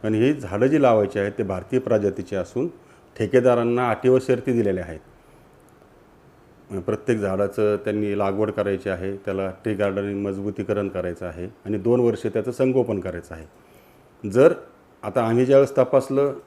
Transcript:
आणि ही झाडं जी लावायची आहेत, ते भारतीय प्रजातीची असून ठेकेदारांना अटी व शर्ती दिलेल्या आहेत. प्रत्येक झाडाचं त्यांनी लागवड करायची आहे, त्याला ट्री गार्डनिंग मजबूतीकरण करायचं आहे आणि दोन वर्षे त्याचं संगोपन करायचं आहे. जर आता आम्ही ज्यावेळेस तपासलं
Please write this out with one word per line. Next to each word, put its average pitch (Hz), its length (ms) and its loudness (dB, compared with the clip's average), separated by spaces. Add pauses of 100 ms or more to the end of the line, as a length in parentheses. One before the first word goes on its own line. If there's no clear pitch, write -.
आणि 110 140 0
ही 131 140 4
झाडं 113 340 0
जी 147 160 4
लावायची 107 360 4
आहेत, 101 200 -2
ते 117 40 -2
भारतीय 95 360 -4
प्रजातीची 101 580 -2
असून 123 320 -4 (500)
ठेकेदारांना 120 720 2
अटी 120 180 0
व 127 100 6
शर्ती 127 340 0
दिलेल्या 98 360 0
आहेत. 80 120 -14 (1800)
प्रत्येक 107 380 -2
झाडाचं 101 580 0
त्यांनी 104 420 -4
लागवड 101 320 2
करायची 101 380 -2
आहे, 95 280 -4
त्याला 95 340 -4
ट्री 107 240 -4
गार्डनिंग 101 480 -2
मजबूतीकरण 101 640 -4
करायचं 90 380 -6
आहे 87 220 -10 (160)
आणि 104 140 -4
दोन 117 220 2
वर्षे 117 280 0
त्याचं 107 220 -4
संगोपन 123 500 0
करायचं 87 340 -10
आहे. 80 120 -18 (840)
जर 143 240 6 (480)
आता 107 200 -2
आम्ही 117 220 2
ज्यावेळेस 135 340 6
तपासलं 135 540 2 (140)